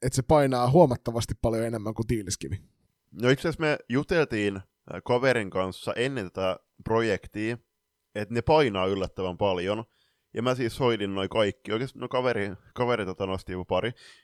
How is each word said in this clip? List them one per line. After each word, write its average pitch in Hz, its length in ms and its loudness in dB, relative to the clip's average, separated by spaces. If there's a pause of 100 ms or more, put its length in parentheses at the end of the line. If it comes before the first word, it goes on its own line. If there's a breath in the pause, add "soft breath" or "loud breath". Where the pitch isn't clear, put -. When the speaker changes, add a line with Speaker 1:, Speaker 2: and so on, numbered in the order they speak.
Speaker 1:
että 127 140 -2
se 131 60 2
painaa 131 480 4
huomattavasti 123 720 4
paljon 113 220 0
enemmän 110 300 -4
kuin 113 120 -4
tiiliskivi? 98 540 -4 (600)
Speaker 2:
No 123 60 4
itse 139 200 4
asiassa 156 120 -4
me 151 180 2 (100)
juteltiin, 120 680 0
äh, 92 60 -12 (420)
kaverin 123 460 2
kanssa 92 420 -4
ennen 127 320 -4
tätä 92 340 -2 (260)
projektia, 110 760 -2 (560)
että 107 200 -6
ne 117 80 0
painaa 120 440 4
yllättävän 92 520 -2
paljon. 101 460 0 (500)
Ja 113 80 -4
mä 127 120 0
siis 123 260 -4
hoidin 104 340 0
noi 95 140 -2
kaikki. 104 440 0
Oikeastaan 123 280 -6
no 123 80 -8
kaveri, 117 440 -2 (220)
kaveri 120 300 0
tota 92 220 -4
nosti 95 260 -6
joku 90 120 -6
pari. 98 280 0 (320 soft breath)